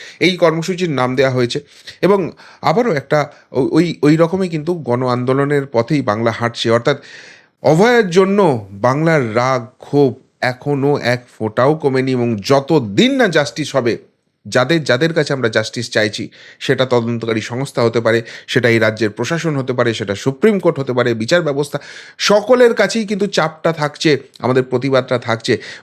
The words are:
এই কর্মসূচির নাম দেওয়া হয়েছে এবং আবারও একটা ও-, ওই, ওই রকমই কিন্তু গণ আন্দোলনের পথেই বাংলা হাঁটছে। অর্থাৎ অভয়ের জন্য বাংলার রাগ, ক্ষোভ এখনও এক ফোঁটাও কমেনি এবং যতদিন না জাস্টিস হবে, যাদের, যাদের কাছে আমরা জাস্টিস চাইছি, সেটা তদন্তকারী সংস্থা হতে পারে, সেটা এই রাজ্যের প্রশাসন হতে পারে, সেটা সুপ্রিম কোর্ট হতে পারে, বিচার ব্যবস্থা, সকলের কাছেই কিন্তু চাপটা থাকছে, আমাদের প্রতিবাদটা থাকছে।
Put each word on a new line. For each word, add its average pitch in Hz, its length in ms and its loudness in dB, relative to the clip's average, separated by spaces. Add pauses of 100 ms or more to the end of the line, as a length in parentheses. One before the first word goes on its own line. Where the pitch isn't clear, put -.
(200)
এই 175 180 2
কর্মসূচির 170 520 0
নাম 127 260 -2
দেওয়া 135 160 2
হয়েছে 127 280 -2 (420)
এবং 185 300 2 (300)
আবারও 196 320 0
একটা 143 360 -2 (220)
ও-, 143 200 0
ওই, 165 300 2
ওই 151 160 4
রকমই 180 320 0
কিন্তু 165 240 -4
গণ 127 340 -2
আন্দোলনের 135 580 0
পথেই 135 360 -2
বাংলা 113 300 0
হাঁটছে। 117 400 -4
অর্থাৎ 120 320 0 (600)
অভয়ের 208 460 4
জন্য 185 640 2
বাংলার 127 640 0
রাগ, 123 300 0 (140)
ক্ষোভ 139 340 2 (280)
এখনও 139 560 -2
এক 120 280 -2 (140)
ফোঁটাও 120 360 0
কমেনি 131 360 -2
এবং 120 240 0
যতদিন 139 800 0
না 247 120 2
জাস্টিস 151 480 -2
হবে, 117 220 0 (500)
যাদের, 131 360 0
যাদের 131 300 0
কাছে 151 200 0
আমরা 127 160 -2
জাস্টিস 113 400 -4
চাইছি, 107 400 -2 (300)
সেটা 131 260 0
তদন্তকারী 113 560 -2
সংস্থা 127 420 -4
হতে 117 180 0
পারে, 113 200 2 (260)
সেটা 120 220 2
এই 113 100 4
রাজ্যের 107 300 0
প্রশাসন 151 460 -4
হতে 131 180 -4
পারে, 120 200 0
সেটা 101 220 -4
সুপ্রিম 185 440 0
কোর্ট 165 200 0
হতে 131 140 -4
পারে, 123 200 2
বিচার 123 280 0
ব্যবস্থা, 143 380 -4 (380)
সকলের 233 560 4
কাছেই 214 320 0
কিন্তু 202 220 -4
চাপটা 160 460 -2
থাকছে, 151 440 0 (220)
আমাদের 127 240 2
প্রতিবাদটা 127 540 0
থাকছে। 113 400 -2 (260)